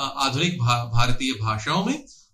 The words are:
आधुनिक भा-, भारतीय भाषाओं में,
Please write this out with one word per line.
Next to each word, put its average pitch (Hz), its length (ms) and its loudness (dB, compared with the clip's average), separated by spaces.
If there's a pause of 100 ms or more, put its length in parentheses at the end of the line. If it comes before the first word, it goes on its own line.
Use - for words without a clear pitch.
(160)
आधुनिक 135 440 0
भा-, 120 340 0
भारतीय 127 400 4
भाषाओं 110 520 -2
में, 277 200 -4 (280)